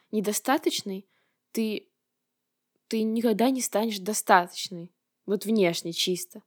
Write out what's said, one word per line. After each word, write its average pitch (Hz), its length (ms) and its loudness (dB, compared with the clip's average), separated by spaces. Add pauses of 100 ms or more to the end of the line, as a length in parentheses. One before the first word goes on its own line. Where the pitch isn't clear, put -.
(100)
недостаточной, 208 960 -2 (460)
ты, 220 360 -4 (1000)
ты 220 140 0
никогда 226 480 2
не 262 100 0
станешь 214 380 -2
достаточной. 180 920 0 (340)
Вот 202 180 0
внешне 180 480 2
чисто. - 540 -4